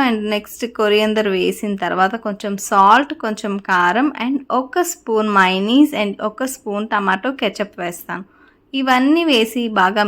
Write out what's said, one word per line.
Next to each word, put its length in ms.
and 100
నెక్స్ట్ 320
కొరియండర్ 600
వేసిన 360
తర్వాత 300
కొంచెం 260
సాల్ట్, 460
కొంచెం 300
కారం 400
and 120
ఒక 320
స్పూన్ 480
మయోనీస్ 640
and 100
ఒక 240
స్పూన్ 400
టమాటో 380
కెచప్ 420
వేస్తాను. 420
ఇవన్నీ 500
వేసి 320
బాగా 280